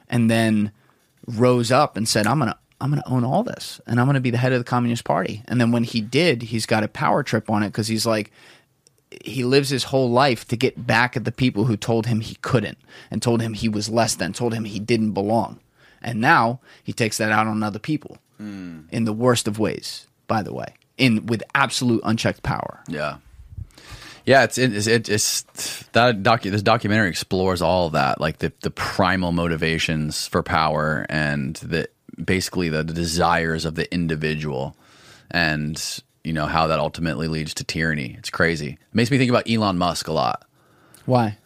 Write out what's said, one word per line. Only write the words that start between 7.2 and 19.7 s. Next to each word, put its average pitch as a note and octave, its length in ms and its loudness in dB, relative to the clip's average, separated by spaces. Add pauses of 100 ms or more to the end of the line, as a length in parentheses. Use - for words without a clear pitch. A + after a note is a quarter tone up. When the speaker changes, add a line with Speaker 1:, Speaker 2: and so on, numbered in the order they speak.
Speaker 1:
trip - 260 -2
on G#2+ 140 2
it G2 80 -4
'cause G#2+ 160 -2
he's A2 180 -2
like, A2 240 0 (920)
he B2 180 -6
lives C3+ 280 4
his C3 140 0
whole C3 240 2
life B2 380 4
to A#2 100 -2
get A#2+ 300 0
back A#2+ 300 4
at A2 80 -4
the A#2 80 -2
people A2+ 320 0
who A#2 120 0
told A#2 300 0
him A2+ 140 0
he - 160 -10
couldn't - 420 -2 (320)
and A2 100 -4
told A#2 220 2
him A2+ 120 -6
he A2+ 140 -4
was G#2 200 -4
less A2+ 260 2
than, F#2 180 -4
told A#2+ 220 -4
him A2+ 100 -4
he G2+ 140 -8
didn't A2 340 0
belong. G2+ 460 0 (420)
And A#2 200 -6
now C3 400 2 (240)
he - 80 -8
takes A2 260 -2
that G#2+ 140 0
out G#2+ 160 2
on G#2+ 140 -2
other G#2+ 180 -4
people - 380 -6 (200)
Speaker 2:
Hmm. F#2 440 -14 (100)
Speaker 1:
in A2+ 120 0
the G#2+ 80 0
worst A#2 360 2
of G#2+ 100 -2
ways, - 480 -4 (220)